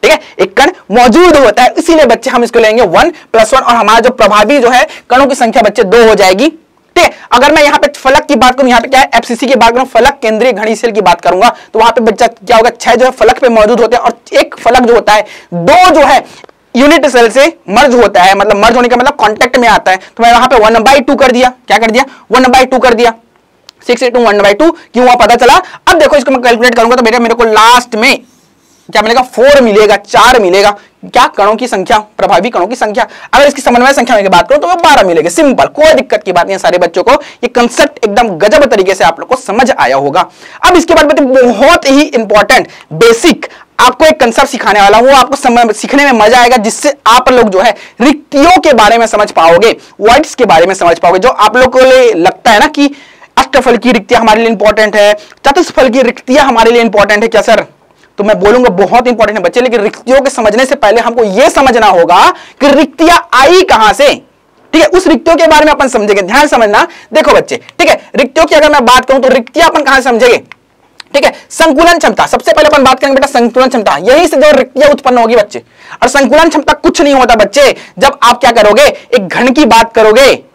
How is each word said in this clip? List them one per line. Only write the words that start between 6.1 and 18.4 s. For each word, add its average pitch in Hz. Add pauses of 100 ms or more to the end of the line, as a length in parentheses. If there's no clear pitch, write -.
जाएगी। 190
ठीक -
है, 311 (200)
अगर 277
मैं 311
यहाँ 285
पे 294
फलक 269
की 285
बात 254
करूँ, 262
यहाँ 233
पे 262
क्या 262
है, 277
एफ़सीसी 233
की 269
बात 233
करूँ, 254
फलक -
केंद्रीय 226
घड़ी 214
सेल 233
की 202
बात 175
करूंगा, 185 (240)
तो 220
वहां 226
पे 233
बच्चा 226
क्या 226
होगा, 226
छह -
जो 247
है 254
फलक 254
पे 254
मौजूद 220
होते 233
हैं 240
और 233 (180)
एक 330
फलक 247
जो 233
होता 208
है, 208 (280)
दो 294
जो 294
है 262 (520)
unit 277
cell 233
से 269 (240)
merge 247
होता 226
है, 196
मतलब 202